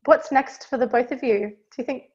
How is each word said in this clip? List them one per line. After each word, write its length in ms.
what's 260
next 380
for 80
the 80
both 260
of 120
you? 260
Do 300
you 40
think, 200